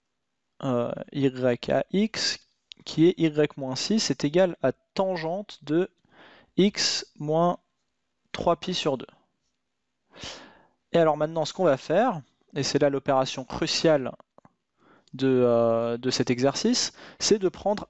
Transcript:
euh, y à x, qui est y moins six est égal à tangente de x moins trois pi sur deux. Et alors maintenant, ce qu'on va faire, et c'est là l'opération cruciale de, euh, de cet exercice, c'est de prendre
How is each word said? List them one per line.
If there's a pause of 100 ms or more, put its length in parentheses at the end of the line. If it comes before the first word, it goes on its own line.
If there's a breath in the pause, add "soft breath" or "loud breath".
(640)
euh, (220)
y
à
x, (480)
qui
est
y (100)
moins
six
est
égal
à (220)
tangente
de (680 soft breath)
x (120)
moins (760)
trois
pi
sur
deux. (1900 loud breath)
Et
alors
maintenant,
ce
qu'on
va
faire, (320)
et
c'est
là
l'opération
cruciale (1000 soft breath)
de,
euh,
de
cet
exercice, (240 loud breath)
c'est
de
prendre